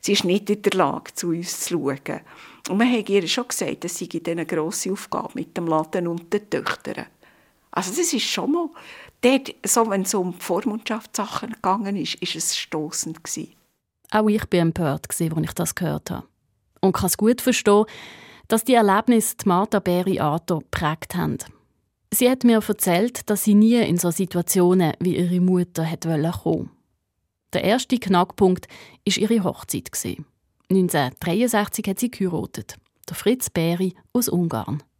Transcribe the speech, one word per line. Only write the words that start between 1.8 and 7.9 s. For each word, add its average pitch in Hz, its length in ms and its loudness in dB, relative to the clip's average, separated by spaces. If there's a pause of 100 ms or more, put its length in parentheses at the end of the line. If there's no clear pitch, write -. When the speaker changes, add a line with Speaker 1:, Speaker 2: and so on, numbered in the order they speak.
Speaker 1:
Und 190 100 -2
man 247 120 4
hat 233 180 -2
ihr 196 200 2
schon 247 200 -2
gesagt, - 360 -6
das 180 140 -8
sei 175 140 -8
dann 170 200 -6
eine 170 140 -4
grosse 170 460 -4
Aufgabe - 420 -6
mit - 220 -8
dem 170 120 -4
Laden 160 400 -2
und 170 240 -6
den 208 180 -4
Töchtern. - 560 -6 (640)
Also 180 200 -4